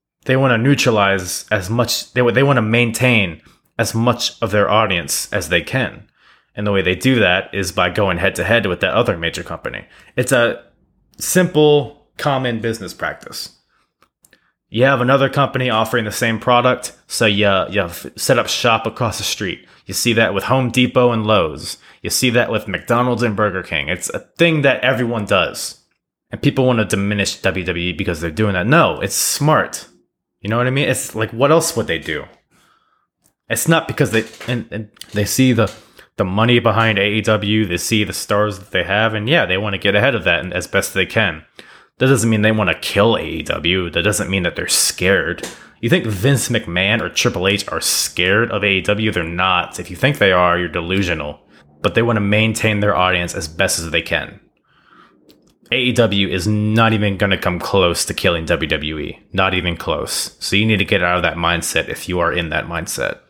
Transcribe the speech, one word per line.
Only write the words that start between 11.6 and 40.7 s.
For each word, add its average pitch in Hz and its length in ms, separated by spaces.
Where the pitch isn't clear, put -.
common 131 420
business 107 340
practice. - 640
You 110 160
have 135 180
another 135 280
company 131 400
offering 113 360
the 104 60
same 113 280
product, 123 580
so - 180
you, 104 220
you 98 140
f-, 87 220
set 123 240
up 107 80
shop - 380
across 113 320
the 104 60
street. - 440
You 101 80
see 117 200
that 104 200
with 98 120
Home 127 260
Depot 123 400
and 110 140
Lowe's. 85 520
You - 80
see - 200
that 117 220
with 107 180
McDonald's 120 540
and 107 120
Burger 95 280
King. 73 260
It's - 200
a - 100
thing 165 420
that 135 200
everyone 120 440
does. 92 580
And 107 100
people - 240
wanna 117 200
diminish 98 560
W 92 240
W 87 240
E - 20
because 85 300
they're 82 100
doing 101 220
that. 92 140
No, 131 340
it's - 140
smart. - 720
You 98 100
know 113 80
what 123 100
I 127 40
mean? 139 160
It's - 280
like, 107 160
what 131 200
else 160 240
would 113 120
they 82 120
do? 73 260
It's - 180
not 165 220
because 120 220
they, 113 120
and, 123 240
and 107 180
they 104 140
see 131 260
the, 113 180
the 107 80
money 113 360
behind 110 380
A 101 100
E 107 140
W, 107 440
they 87 100
see 107 300
the 87 80
stars 104 460
that 95 120
they 90 120
have, 104 300
and 107 140
yeah, 139 180
they 90 120
wanna 101 200
get 98 180
ahead 120 200
of 90 80
that 85 160
and 90 140
as 87 140
best - 260